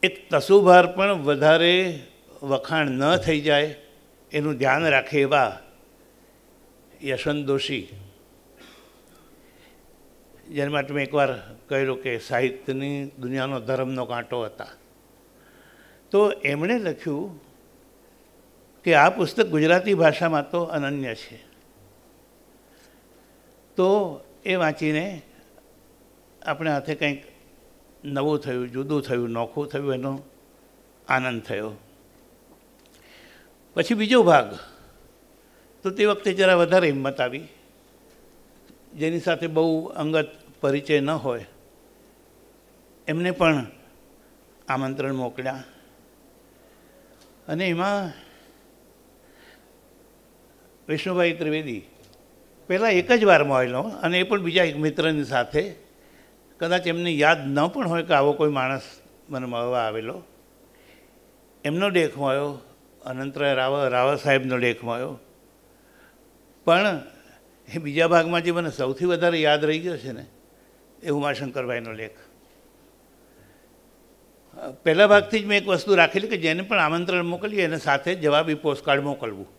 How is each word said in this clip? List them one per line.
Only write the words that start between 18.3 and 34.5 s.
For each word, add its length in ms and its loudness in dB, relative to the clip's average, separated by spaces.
કે 100 4
આ 160 8
પુસ્તક 360 0
ગુજરાતી 480 2
ભાષામાં 560 2
તો 120 -2
અનન્ય 520 -4
છે. 220 -18
તો 440 2
એ 100 -2
વાંચીને 680 -2
આપણે 280 -4
હાથે 240 -4
કંઈક 280 -4
નવું 340 -2
થયું, 320 -6
જુદું 320 -4
થયું, 280 -2
નોખું 380 -6
થયું, 260 -4
એનો 280 -6
આનંદ 340 0
થયો. 340 -8
પછી 200 0
બીજો 280 4
ભાગ, 360 6